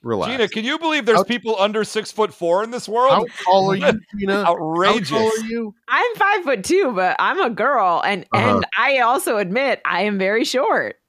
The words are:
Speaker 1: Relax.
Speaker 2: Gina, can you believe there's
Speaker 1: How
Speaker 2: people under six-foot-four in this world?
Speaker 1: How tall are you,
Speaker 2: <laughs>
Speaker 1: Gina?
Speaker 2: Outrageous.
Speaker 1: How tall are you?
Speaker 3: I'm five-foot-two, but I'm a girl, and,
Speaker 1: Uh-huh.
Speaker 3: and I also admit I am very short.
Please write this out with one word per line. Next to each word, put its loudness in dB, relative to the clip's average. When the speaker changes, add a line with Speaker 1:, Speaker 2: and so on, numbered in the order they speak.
Speaker 1:
Relax. -2
Speaker 2:
Gina, 0
can -6
you -2
believe -2
there's 4
Speaker 1:
How 2
Speaker 2:
people -4
under 0
six-foot-four -2
in -8
this -10
world? 2
Speaker 1:
How -14
tall 4
are 0
you, 2
Speaker 2:
<laughs> -12
Speaker 1:
Gina? 0
Speaker 2:
Outrageous. 2
Speaker 1:
How -2
tall 2
are -4
you? -6
Speaker 3:
I'm 0
five-foot-two, 0
but 0
I'm 0
a 0
girl, 0
and, -2
Speaker 1:
Uh-huh. 2
Speaker 3:
and 0
I 0
also 0
admit -2
I 0
am -2
very 0
short. -2